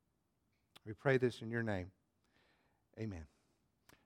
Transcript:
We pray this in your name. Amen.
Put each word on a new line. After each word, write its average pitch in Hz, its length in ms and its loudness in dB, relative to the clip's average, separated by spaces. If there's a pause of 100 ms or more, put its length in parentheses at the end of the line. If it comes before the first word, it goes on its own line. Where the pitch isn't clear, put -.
(840)
We 107 80 -8
pray 135 240 4
this 120 240 2
in 113 80 -6
your 117 140 0
name. 95 280 -2 (1080)
Amen. 95 260 -6 (800)